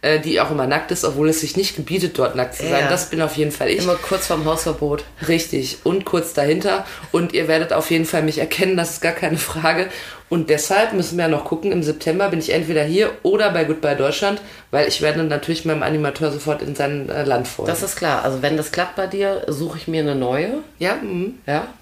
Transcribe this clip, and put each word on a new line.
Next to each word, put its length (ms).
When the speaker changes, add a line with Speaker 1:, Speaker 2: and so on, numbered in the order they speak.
Speaker 1:
äh, 180
die 220
auch 80
immer 160
nackt 260
ist, 140
obwohl 240
es 120
sich 160
nicht 180
gebietet, 420
dort 180
nackt 200
zu 80
sein. 220
Speaker 2:
Ja. 40
Speaker 1:
Das 220
bin 100
auf 160
jeden 140
Fall 180
ich. 140
Speaker 2:
Immer 120
kurz 320
vorm 180
Hausverbot. 580
Speaker 1:
Richtig. 560
Und 220
kurz 280
dahinter. 520
Und 220
ihr 140
werdet 240
auf 200
jeden 140
Fall 180
mich 160
erkennen, 380
das 160
ist 80
gar 120
keine 240
Frage. 500
Und 220
deshalb 440
müssen 240
wir 80
ja 40
noch 160
gucken, 260
im 120
September 460
bin 100
ich 120
entweder 320
hier 280
oder 300
bei 120
Goodbye 320
Deutschland, 460
weil 160
ich 160
werde 200
natürlich 420
meinem 180
Animateur 480
sofort 320
in 120
sein, 340
äh, 140
Land 240
folgen. 220
Speaker 2:
Das 140
ist 120
klar. 280
Also 180
wenn 160
das 140
klappt 240
bei 120
dir, 400
suche 300
ich 100
mir 140
eine 140
neue. 340
Speaker 1:
Ja, 160
mhm. 400
Speaker 2:
Ja? 220